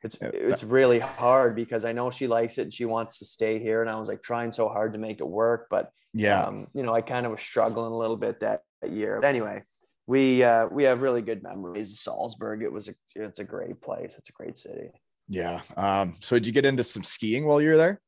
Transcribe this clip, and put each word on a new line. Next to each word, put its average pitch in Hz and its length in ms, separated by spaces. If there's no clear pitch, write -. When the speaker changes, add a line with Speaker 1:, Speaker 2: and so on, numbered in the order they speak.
Speaker 1:
it's, - 180
Speaker 2:
Yeah. - 140
Speaker 1:
it's 107 280
really 123 360
hard 123 580
because 117 300
I 117 60
know 120 180
she 127 160
likes 117 320
it 120 40
and - 120
she 120 100
wants 113 360
to 107 40
stay 110 340
here. 110 220
And 113 100
I 110 80
was, 110 100
like, 104 140
trying 117 300
so 110 160
hard 107 240
to 107 60
make 110 220
it 64 80
work, 113 420
but - 200
Speaker 2:
Yeah. 101 320
Speaker 1:
um, 101 300
you 139 100
know, 117 100
I 117 60
kinda 123 300
was 107 100
struggling 113 500
a 113 60
little 113 220
bit 110 220
that, 107 200
that - 100
year. 104 280
But 131 80
anyway, 107 340
we, 127 380
uh, 113 220
we 139 180
have 127 160
really 123 220
good 104 200
memories 95 480
of 107 60
Salzburg. 110 680
It - 80
was 101 180
a, - 60
it's 107 240
a 101 40
great 95 360
place. - 380
It's - 100
a - 40
great - 260
city. - 320
Speaker 2:
Yeah. 87 360
Um, 98 440
so - 160
did 113 100
you 117 60
get 139 140
into 131 180
some 101 180
skiing 110 440
while 147 160
you 156 80
were 160 80
there? 170 300